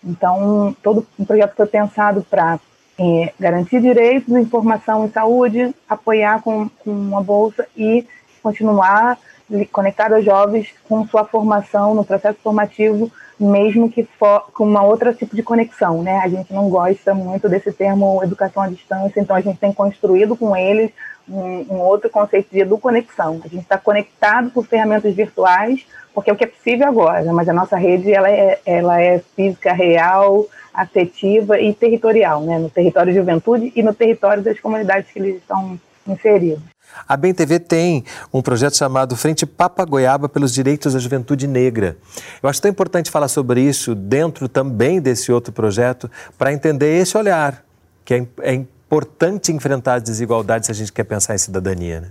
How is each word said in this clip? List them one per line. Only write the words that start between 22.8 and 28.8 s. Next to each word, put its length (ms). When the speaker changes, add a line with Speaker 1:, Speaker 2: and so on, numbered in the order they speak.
Speaker 1:
A 40
gente 180
tá 120
conectado 720
por 160
ferramentas 480
virtuais, 720
porque 180
é 20
o 20
que 100
é 20
possível 400
agora, 440
mas 160
a 60
nossa 220
rede, 360
ela 200
é, 340
ela 340